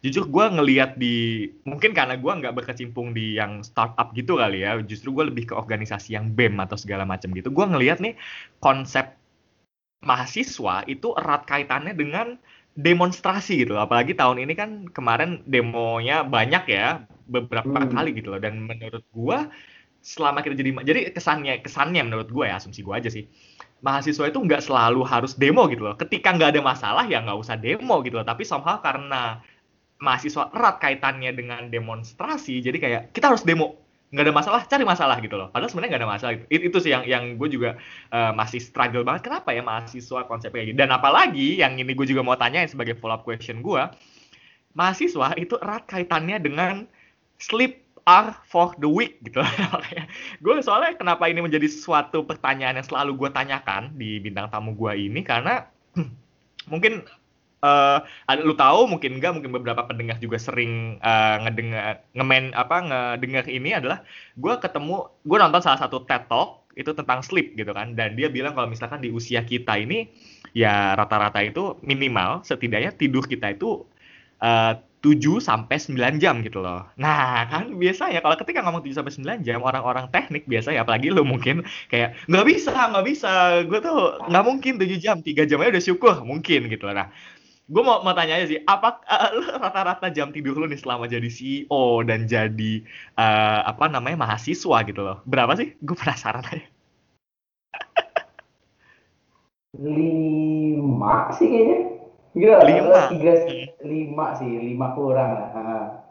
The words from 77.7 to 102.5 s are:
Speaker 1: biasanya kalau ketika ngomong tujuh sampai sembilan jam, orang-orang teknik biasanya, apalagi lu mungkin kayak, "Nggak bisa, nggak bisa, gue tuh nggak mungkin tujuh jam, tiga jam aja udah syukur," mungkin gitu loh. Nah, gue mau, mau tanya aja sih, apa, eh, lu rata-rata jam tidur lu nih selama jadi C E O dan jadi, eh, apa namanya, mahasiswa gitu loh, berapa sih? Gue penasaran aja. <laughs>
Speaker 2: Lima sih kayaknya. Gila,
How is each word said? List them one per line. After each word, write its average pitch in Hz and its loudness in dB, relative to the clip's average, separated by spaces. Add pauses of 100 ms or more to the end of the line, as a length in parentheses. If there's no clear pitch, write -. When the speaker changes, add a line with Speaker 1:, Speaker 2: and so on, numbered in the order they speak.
Speaker 1:
biasanya 180 0
kalau 160 4
ketika 320 -4
ngomong 170 -2
tujuh 139 -8
sampai 139 -6
sembilan 165 -8
jam, 117 -2
orang-orang 127 -2
teknik 143 -4
biasanya, 120 0
apalagi 120 0
lu 151 4
mungkin 127 0 (320)
kayak, 120 0
"Nggak 190 4
bisa, 294 2
nggak 226 2
bisa, 240 -2 (360)
gue 214 -2
tuh 302 2 (160)
nggak 180 6
mungkin 262 0
tujuh 190 0
jam, 180 -2
tiga 151 2
jam 143 2
aja 202 4
udah 175 2
syukur," 180 4
mungkin 127 0
gitu 101 -8
loh. 101 -2
Nah, 95 -16 (560)
gue 170 2
mau, 233 4
mau 185 2
tanya 165 0
aja 170 -2
sih, - -4
apa, 208 2
eh, 208 2
lu 277 -2
rata-rata 190 -2
jam 147 -4
tidur 139 -4
lu 156 -4
nih 139 -10
selama 123 -4
jadi 117 -4
C 117 -10
E 135 -4 (120)
O 123 4
dan 113 0
jadi, 110 0 (400)
eh, 107 4
apa 113 0
namanya, 135 -2
mahasiswa 113 0
gitu 101 -6
loh, 95 -6
berapa 127 4
sih? 208 -2
Gue 165 -6
penasaran 120 -4
aja. 156 -10 (1120)
<laughs> - -10
Speaker 2:
Lima 156 2
sih - 4
kayaknya. 254 4 (420)
Gila, 202 10